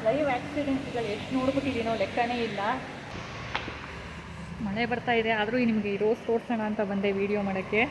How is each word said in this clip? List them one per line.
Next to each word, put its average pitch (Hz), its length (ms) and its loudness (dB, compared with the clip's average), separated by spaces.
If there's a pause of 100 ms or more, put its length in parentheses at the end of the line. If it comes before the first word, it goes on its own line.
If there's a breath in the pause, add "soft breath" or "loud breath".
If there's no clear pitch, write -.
ಲೈವ್ 277 260 4
ಆಕ್ಸಿಡೆಂಟ್ಸ್‌ಗಳು 262 760 -2
ಎಷ್ಟು 220 300 -4
ನೋಡ್ಬಿಟ್ಟಿದ್ದೀನೋ 262 600 2
ಲೆಕ್ಕನೇ 233 480 0
ಇಲ್ಲ. 202 160 -2 (2000)
ಮಳೆ 214 240 0
ಬರ್ತಾ 240 260 0
ಇದೆ, 226 200 4
ಆದ್ರೂ 220 260 2
ನಿಮ್ಗೆ 220 360 4
ಈ 196 40 0
ರೋಸ್ 214 300 2
ತೋರ್ಸೋಣ 233 340 2
ಅಂತ 214 200 0
ಬಂದೆ 202 300 2
ವಿಡಿಯೋ 202 300 2
ಮಾಡಕ್ಕೆ. 196 500 2